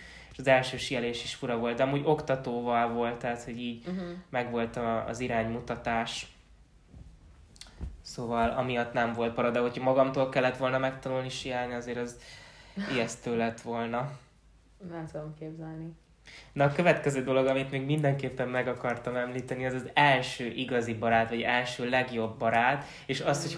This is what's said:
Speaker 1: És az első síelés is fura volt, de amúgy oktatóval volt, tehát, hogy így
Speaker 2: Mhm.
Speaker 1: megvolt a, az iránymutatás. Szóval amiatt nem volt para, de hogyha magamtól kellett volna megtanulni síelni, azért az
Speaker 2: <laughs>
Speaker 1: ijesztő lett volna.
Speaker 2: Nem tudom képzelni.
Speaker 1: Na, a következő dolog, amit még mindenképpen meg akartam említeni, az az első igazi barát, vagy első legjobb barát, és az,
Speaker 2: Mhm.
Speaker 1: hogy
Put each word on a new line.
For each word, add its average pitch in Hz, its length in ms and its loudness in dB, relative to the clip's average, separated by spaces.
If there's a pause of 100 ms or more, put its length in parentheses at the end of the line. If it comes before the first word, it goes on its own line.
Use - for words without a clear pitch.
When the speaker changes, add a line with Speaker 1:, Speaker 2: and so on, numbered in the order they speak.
(320)
Speaker 1:
És - 60 -14
az 131 80 -2
első 131 300 6
síelés 120 480 -2
is - 100 -8
fura 123 240 -2
volt, 120 180 0
de 131 60 2
amúgy 143 220 2
oktatóval 120 880 2
volt, 120 260 0
tehát, 120 240 -4
hogy 120 180 -10
így 120 260 -8
Speaker 2:
Mhm. 185 120 -4 (320)
Speaker 1:
megvolt 120 460 -2
a, 113 320 0
az 117 120 -6
iránymutatás. 117 1040 -2 (1800)
Szóval 117 480 0
amiatt 123 420 0
nem 117 200 2
volt 117 220 0
para, 120 160 2
de 117 100 2
hogyha 120 220 0
magamtól 131 460 4
kellett 127 280 2
volna 131 220 0
megtanulni 131 500 -2
síelni, 123 460 -4
azért 120 240 -6
az 120 200 -6 (560)
Speaker 2:
<laughs> 196 200 -4
Speaker 1:
ijesztő 117 420 -2
lett 113 240 -2
volna. 117 500 -2 (800)
Speaker 2:
Nem 165 160 -8
tudom 156 320 -10
képzelni. 160 540 -10 (600)
Speaker 1:
Na, 143 120 4
a 143 80 6
következő 143 520 4
dolog, 131 220 4
amit 135 240 2
még 135 140 -2
mindenképpen 139 640 2
meg 127 200 0
akartam 123 480 -2
említeni, 127 500 -4
az 127 60 0
az 127 220 -4
első 131 520 4
igazi 120 480 0
barát, 113 340 4
vagy 117 140 -2
első 123 460 0
legjobb 120 500 0
barát, 120 460 4 (220)
és - 140 -2
az, 143 180 2
Speaker 2:
Mhm. 170 80 -2
Speaker 1:
hogy - 120 -4